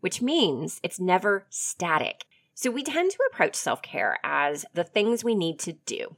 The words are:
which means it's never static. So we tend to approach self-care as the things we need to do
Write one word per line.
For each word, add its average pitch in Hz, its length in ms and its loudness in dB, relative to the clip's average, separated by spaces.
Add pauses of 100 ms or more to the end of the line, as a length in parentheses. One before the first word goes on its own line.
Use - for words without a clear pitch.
which 185 200 -4
means 202 600 2
it's - 160 -6
never 185 520 2
static. - 720 -2 (300)
So - 160 -2
we 233 120 -4
tend 320 280 0
to 508 200 0
approach - 240 2
self-care - 680 -2
as 147 520 0
the 170 100 0
things 220 400 0
we 233 100 2
need 165 260 0
to 170 120 -6
do - 460 -10